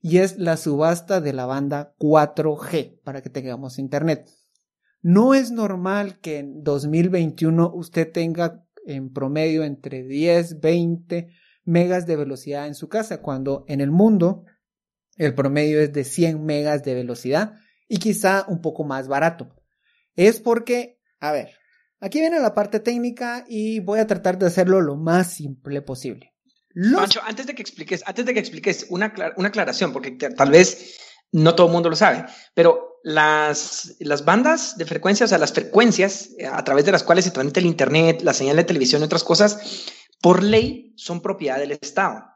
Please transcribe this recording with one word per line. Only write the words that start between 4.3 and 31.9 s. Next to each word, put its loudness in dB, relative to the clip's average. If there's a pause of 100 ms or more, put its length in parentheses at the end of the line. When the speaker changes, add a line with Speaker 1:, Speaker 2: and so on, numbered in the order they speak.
Speaker 1:
No 6
es 2
normal -4
que -8
en -14
dos 0
mil 2
veintiuno 2
usted -4
tenga -4 (200)
en -10
promedio -2
entre -8
diez, 0
veinte -2 (360)
megas 2
de 0
velocidad -8
en -12
su -14
casa, -6
cuando -6
en -4
el 0
mundo 4 (760)
el -2
promedio 0
es 0
de -4
cien -2
megas -2
de -4
velocidad -4 (320)
y -4
quizá 0
un -6
poco -6
más -6
barato. -2 (640)
Es 4
porque, -2 (220)
a -6
ver, -6 (500)
aquí -6
viene 0
la 0
parte -2
técnica -6
y -4
voy -2
a 0
tratar -2
de 2
hacerlo 4
lo 0
más 2
simple -10
posible. -12 (440)
Los 2
Speaker 2:
Pancho, 0
antes -10
de -10
que -16
expliques, -10
antes -6
de -2
que 0
expliques, -6
una -4
aclar-, -8
una -2
aclaración, -2
porque -10
te-, -6
tal 2
vez 6 (340)
no 4
todo 8
el 4
mundo 2